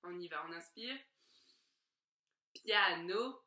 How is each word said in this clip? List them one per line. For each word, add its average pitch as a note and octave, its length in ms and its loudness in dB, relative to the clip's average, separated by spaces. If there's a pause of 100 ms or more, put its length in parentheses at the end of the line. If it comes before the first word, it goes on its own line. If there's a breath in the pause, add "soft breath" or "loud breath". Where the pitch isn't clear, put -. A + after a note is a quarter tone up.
On F3+ 180 -6
y F3 80 -6
va, D#3 200 -4
on E3+ 40 -6
inspire. A3+ 460 -6 (1500 soft breath)
Piano G3+ 960 2